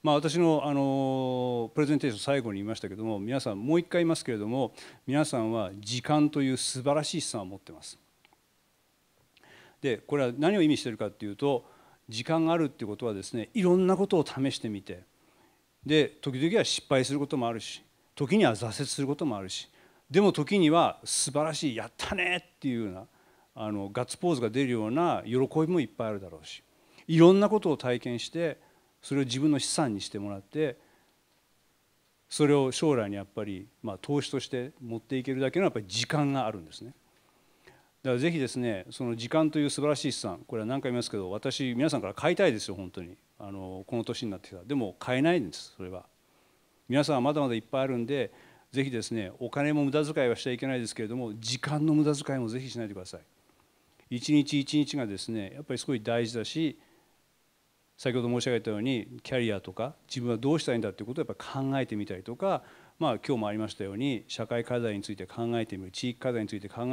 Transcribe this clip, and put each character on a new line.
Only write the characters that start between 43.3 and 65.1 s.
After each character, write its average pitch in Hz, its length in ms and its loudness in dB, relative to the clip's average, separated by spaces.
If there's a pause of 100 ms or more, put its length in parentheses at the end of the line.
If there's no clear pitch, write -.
あ 101 140 -14
の、 95 340 -10
こ 117 100 -6
の 117 80 0
年 120 220 -6
に 104 60 -4
な 92 60 -6
っ - 20 -14
て - 80 -20
き - 40 -18
た 95 60 -14
ら。 87 60 -16
で 123 100 -6
も 113 240 -2
買 127 220 0
え - 20 4
な 165 140 6
い 156 60 2
ん 95 60 -4
で - 60 -10
す、 - 240 -16
そ 95 60 -10
れ 90 60 -8
は。 92 160 -12 (840)
皆 143 140 4
さ 151 100 2
ん - 20 4
は 123 60 2
ま 143 120 2
だ 151 80 2
ま 139 60 2
だ 120 60 0
い 110 60 0
っ - 20 -4
ぱ - 180 -4
い - 20 2
あ 135 60 0
る 127 100 -2
ん 117 80 -2
で、 127 260 -2 (400)
ぜ 135 120 0
ひ 139 60 -2
で 117 120 -4
す - 100 -8
ね、 107 280 -4
お 120 100 -6
金 147 240 0
も 147 100 2
無 139 80 2
駄 151 120 2
遣 147 220 0
い 120 40 4
は 110 60 2
し - 80 -12
ち 135 60 -2
ゃ - 20 0
い 123 60 -2
け 135 80 -6
な 131 100 -2
い 127 40 -2
で 113 80 -4
す - 80 -10
け 117 80 -6
れ 104 60 -4
ど 120 60 -6
も、 113 240 -6
時 117 200 -6
間 151 260 -2
の 156 80 4
無 151 100 6
駄 147 120 4
遣 139 220 -4
い - 20 -2
も 117 80 -2
ぜ 117 120 -4
ひ 131 100 -10
し 113 100 -8
な 110 60 -4
い - 20 -10
で 101 80 -10
く 95 40 -10
だ 90 60 -12
さ 90 120 -14
い。 78 40 -16 (880)
一 123 240 0
日 147 260 4
一 139 180 0
日 147 200 2
が 127 80 -2
で 101 120 -6
す - 120 -10
ね、 107 240 -4
や 139 80 -14
っ - 20 -14
ぱ 131 100 -6
り 120 40 -4
す - 80 -8
ご 143 80 -2
い 113 80 -2
大 117 240 2
事 117 100 -6
だ 110 80 -4
し、 156 360 -2 (1160)
先 127 180 -2
ほ 123 80 2
ど 120 60 0
申 120 120 0
し 135 80 -2
上 117 80 2
げ 107 40 0
た 110 100 -4
よ 104 60 -2
う 104 40 -4
に、 123 400 -4
キ - 120 -12
ャ 127 60 0
リ 113 140 0
ア 95 80 -4
と 92 120 -12
か、 127 200 -6 (140)
自 127 140 -8
分 120 100 -2
は 110 60 0
ど 135 160 2
う 160 60 2
し - 60 -6
た 131 80 0
い 120 60 0
ん - 20 -2
だ 107 80 -2
っ 95 40 -8
て - 80 -14
い - 20 -8
う 104 40 -10
こ 127 60 -8
と 160 80 -6
を 139 60 -2
や - 40 -10
っ - 40 -8
ぱ - 260 -8
考 135 180 0
え 127 60 0
て 110 100 -6
み 104 120 -4
た 95 80 -8
り 92 80 -14
と 117 120 -10
か、 180 280 -2 (360)
ま 147 140 2
あ、 - 20 -
今 135 200 -2
日 110 60 -2
も 107 60 0
あ 104 40 0
り 107 60 -4
ま 110 100 -4
し 104 60 -12
た 104 100 -8
よ 98 100 -6
う 104 40 -8
に、 127 300 -2
社 - 180 -6
会 120 180 -2
課 123 160 -2
題 110 160 -2
に 98 60 -6
つ 107 100 -10